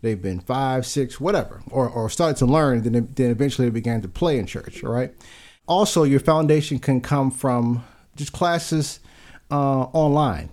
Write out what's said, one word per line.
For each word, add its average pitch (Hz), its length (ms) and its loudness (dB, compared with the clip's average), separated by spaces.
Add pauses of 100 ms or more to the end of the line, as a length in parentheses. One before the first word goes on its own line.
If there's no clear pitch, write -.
they've 110 180 -2
been 92 180 -4
five, 131 460 -2
six, 135 340 -4
whatever, 175 520 -2
or, 120 180 0
or 113 180 -4
started 160 300 0
to 135 80 2
learn, 131 380 2
then, 117 320 0
then 123 160 2
eventually 127 360 0
they 113 60 0
began 117 260 -2
to 98 80 -8
play 151 300 0
in 104 80 -2
church, - 380 -12
all - 80 -4
right? 123 200 -2 (560)
Also, 175 360 4
your 139 160 6
foundation 151 580 2
can 127 240 0
come 135 300 0
from 120 520 0 (320)
just 143 160 -8
classes, 165 680 -2 (500)
uh, 139 360 0
online. 143 680 0